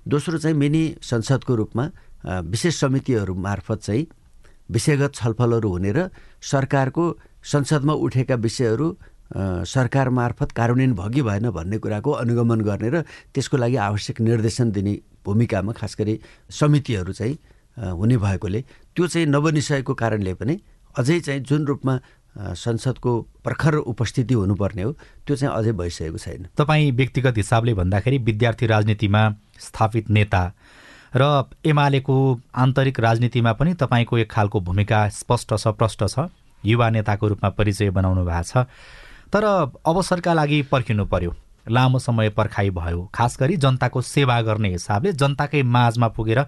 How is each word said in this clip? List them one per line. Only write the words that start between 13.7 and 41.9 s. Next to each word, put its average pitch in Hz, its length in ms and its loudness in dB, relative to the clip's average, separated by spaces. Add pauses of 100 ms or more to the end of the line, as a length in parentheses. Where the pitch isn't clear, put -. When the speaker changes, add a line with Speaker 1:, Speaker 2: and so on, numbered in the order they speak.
Speaker 1:
आवश्यक 104 440 -2
निर्देशन 113 500 0
दिने 101 280 -2 (260)
भूमिकामा 104 480 0
खास - 260 -10
गरी 107 220 -2 (300)
समितिहरू 127 640 0
चाहिँ, 120 260 -6 (400)
अ, 101 100 -6
हुने 101 280 2
भएकोले 98 480 -2 (320)
त्यो 175 100 2
चाहिँ 165 200 0
नबनिसकेको 143 680 0
कारणले 107 400 -2
पनि 131 260 -4 (380)
अझै 151 220 2
चाहिँ 139 200 -6
जुन 143 240 0
रूपमा, 131 360 -2 (360)
अ, 95 180 -8
संसदको 117 640 -2
प्रखर - 540 -2
उपस्थिति 127 600 -2
हुनुपर्ने 98 480 0
हो, 120 100 -2 (340)
त्यो 143 100 -2
चाहिँ 123 200 -2
अझै 113 160 0
भइसकेको 87 460 -6
छैन। 90 280 -14 (100)
Speaker 2:
तपाईँ 151 360 2
व्यक्तिगत 123 440 0
हिसाबले 117 380 2
भन्दाखेरि 98 440 2
विद्यार्थी 113 480 0
राजनीतिमा 107 680 2 (240)
स्थापित 110 500 -2
नेता 101 420 2 (640)
र 139 280 4 (220)
एमालेको 135 760 2 (140)
आन्तरिक 131 460 2
राजनीतिमा 117 520 2
पनि 156 220 0
तपाईँको 120 440 2
एक 110 120 0
खालको 104 300 0
भूमिका 101 480 2
स्पष्ट - 460 -2
छ, 104 120 -2
प्रष्ट 110 380 0
छ। 95 140 -4 (460)
युवा 117 260 2
नेताको 107 380 0
रूपमा 101 220 0
परिचय 101 400 0
बनाउनु 92 340 2
भएको 85 180 -2
छ। - 140 -4 (760)
तर 196 380 2 (160)
अवसरका 175 480 0
लागि 147 280 2
पर्खिनु 120 420 0
पर्यो, 87 300 -2 (360)
लामो 127 280 4